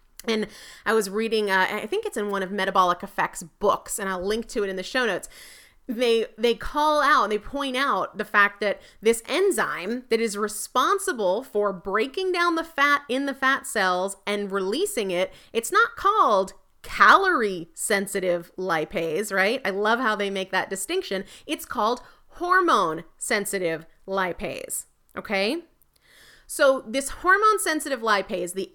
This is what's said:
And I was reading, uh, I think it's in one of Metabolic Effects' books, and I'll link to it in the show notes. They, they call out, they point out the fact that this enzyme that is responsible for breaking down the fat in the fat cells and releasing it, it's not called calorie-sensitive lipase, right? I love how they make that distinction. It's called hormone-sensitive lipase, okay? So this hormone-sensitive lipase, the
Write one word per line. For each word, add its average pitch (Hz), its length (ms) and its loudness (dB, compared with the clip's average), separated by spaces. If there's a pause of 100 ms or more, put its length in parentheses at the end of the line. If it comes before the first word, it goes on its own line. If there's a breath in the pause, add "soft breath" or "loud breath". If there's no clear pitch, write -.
(240)
And 220 240 -2 (360 loud breath)
I - 80 0
was 208 180 0
reading, 214 400 0
uh, 185 200 4
I - 160 -4
think 427 180 -4
it's 427 120 -8
in 208 140 -2
one 196 120 -2
of 185 80 -4
Metabolic 190 520 2
Effects' - 420 -4
books, - 540 -2
and 196 100 -4
I'll 185 160 -4
link 220 240 -4
to 214 160 -4
it 196 60 -4
in 190 60 -6
the 180 80 -6
show 254 220 -2
notes. 185 220 -2 (600 loud breath)
They, 226 380 2 (100)
they 233 180 2
call 302 460 0
out, 269 300 4
they 208 80 0
point 262 380 -6
out 226 420 -2
the 208 60 -4
fact 202 360 2
that 202 200 -2 (200 loud breath)
this 226 260 2
enzyme 226 840 0
that 226 120 0
is 220 160 -2
responsible 240 1080 0
for 208 300 0
breaking 226 600 -2
down 349 240 2
the 320 80 -2
fat 285 440 2
in 269 180 -2
the 277 80 -4
fat 269 320 0
cells 190 500 0 (100)
and 202 240 -2
releasing 202 600 -2
it, 185 200 0 (200 loud breath)
it's 226 180 -2
not 453 260 2
called 277 580 2 (280)
calorie-sensitive 196 1700 2
lipase, 170 760 -2
right? 196 320 0
I 196 60 -2
love 208 280 0
how 226 160 0
they 202 160 -2
make 190 220 -6
that 185 180 -2
distinction. 196 540 -4 (200 loud breath)
It's 294 220 -8
called 233 340 -2 (280 loud breath)
hormone-sensitive 202 1600 0 (200)
lipase, 185 800 -6 (340)
okay? 214 460 -2 (840 soft breath)
So 269 400 2
this 269 220 -4
hormone-sensitive 359 920 2
lipase, 190 500 0
the 190 220 -8